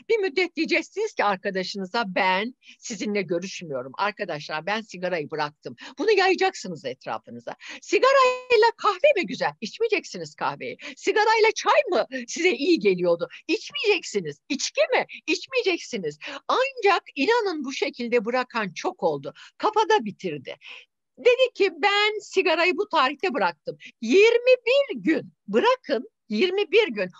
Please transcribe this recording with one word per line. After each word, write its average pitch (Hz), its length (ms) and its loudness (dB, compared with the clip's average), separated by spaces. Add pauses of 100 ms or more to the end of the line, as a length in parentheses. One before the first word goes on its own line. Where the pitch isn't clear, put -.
Bir 453 100 2
müddet 359 380 -2
diyeceksiniz 320 580 -2
ki - 100 0
arkadaşınıza, 190 840 -2
"Ben 190 480 0 (240)
sizinle 208 440 -4
görüşmüyorum. 165 760 -6
Arkadaşlar, 165 680 -6
ben 214 140 -2
sigarayı 180 500 -6
bıraktım." 151 460 -8 (220)
Bunu 370 120 0
yayacaksınız 370 760 0
etrafınıza. 120 720 -10 (260)
Sigarayla 508 920 4
kahve 427 400 2
mi 339 100 0
güzel? 170 240 -4 (100)
İçmeyeceksiniz 294 760 -4
kahveyi. 139 440 -6 (180)
Sigarayla 440 580 2
çay 571 360 2
mı 233 160 2 (220)
size 339 220 0
iyi 311 280 2
geliyordu? 175 500 2 (200)
İçmeyeceksiniz. 320 880 -2 (100)
İçki 294 320 -4 (120)
mi? 294 140 2 (200)
İçmeyeceksiniz. 339 920 -4 (300)
Ancak 403 540 2 (120)
inanın 359 500 0
bu 269 80 -8
şekilde 240 520 -2
bırakan 233 480 -4
çok - 300 -6
oldu. 143 320 -2 (240)
Kafada 427 460 2
bitirdi. 180 520 -8 (640)
Dedi 494 360 4
ki, 381 160 2 (120)
"Ben 415 380 2
sigarayı 349 560 2
bu 403 120 -2
tarihte 294 460 0
bıraktım." 185 420 -4 (240)
Yirmi 466 560 6 (100)
bir 523 300 2
gün 226 360 -2 (160)
bırakın, 330 600 0 (180)
yirmi 370 420 0
bir 403 180 4
gün. 196 320 -4